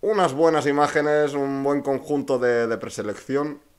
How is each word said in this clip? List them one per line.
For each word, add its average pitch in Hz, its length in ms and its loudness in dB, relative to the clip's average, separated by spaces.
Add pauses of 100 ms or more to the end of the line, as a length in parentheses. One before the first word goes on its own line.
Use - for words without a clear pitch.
unas 185 320 2
buenas 151 340 2
imágenes, 147 640 2
un 139 300 -2
buen 143 180 0
conjunto 139 580 -2
de, 120 280 2
de 113 100 -2
preselección 131 840 -6 (180)